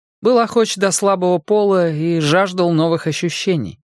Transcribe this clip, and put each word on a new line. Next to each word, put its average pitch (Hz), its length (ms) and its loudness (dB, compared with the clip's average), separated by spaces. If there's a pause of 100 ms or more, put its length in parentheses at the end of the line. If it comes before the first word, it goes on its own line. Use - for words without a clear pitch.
(220)
был 240 160 4
охоч 226 380 0
до 190 160 0
слабого 180 460 0
пола 196 520 0
и 165 300 -2
жаждал 180 520 0
новых 165 360 0
ощущений. 156 800 -4